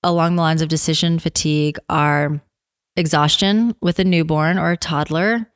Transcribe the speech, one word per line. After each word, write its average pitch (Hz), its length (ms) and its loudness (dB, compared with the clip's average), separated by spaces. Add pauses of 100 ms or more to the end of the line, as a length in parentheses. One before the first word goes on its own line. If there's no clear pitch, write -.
along 170 340 0
the 170 60 0
lines 160 200 0
of 156 60 -4
decision 160 500 0
fatigue 151 600 -2 (100)
are 147 520 0 (560)
exhaustion 196 840 2
with 175 180 -2
a 190 60 2
newborn 165 540 2
or 170 140 0
a 175 40 -2
toddler 170 800 -2